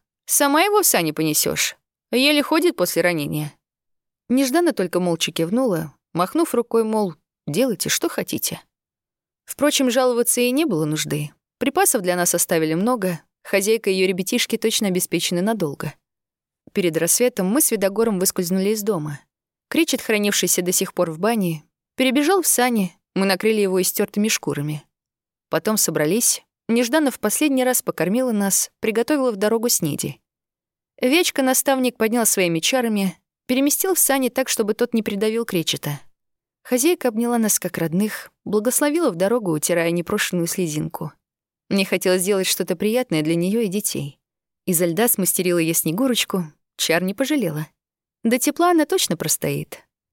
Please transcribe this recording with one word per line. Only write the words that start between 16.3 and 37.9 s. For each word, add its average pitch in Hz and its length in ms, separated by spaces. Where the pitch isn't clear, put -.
Перед 175 220
рассветом 185 500
мы 233 140
с - 100
Видогором 202 480
выскользнули 190 520
из 214 120
дома. 151 380
Кречет, 311 340
хранившийся 202 580
до 180 120
сих 185 200
пор 175 200
в 156 80
бане, 185 420
перебежал 294 480
в - 60
сани, 240 500
мы 196 120
накрыли 214 340
его 190 200
истертыми 208 460
шкурами. 151 580
Потом 208 260
собрались, 165 640
Нежданно 247 460
в - 80
последний 262 420
раз 247 200
покормила 220 500
нас, 202 480
приготовила 240 500
в 208 60
дорогу 220 320
снеди. - 500
Вячка 285 420
наставник 262 540
поднял 226 300
своими 170 320
чарами, 208 580
переместил 285 480
в - 60
сани 269 280
так, 262 200
чтобы 220 260
тот 240 200
не 220 100
придавил 220 400
Кречета. 160 560
Хозяйка 262 440
обняла 233 300
нас 220 220
как - 180
родных, 175 540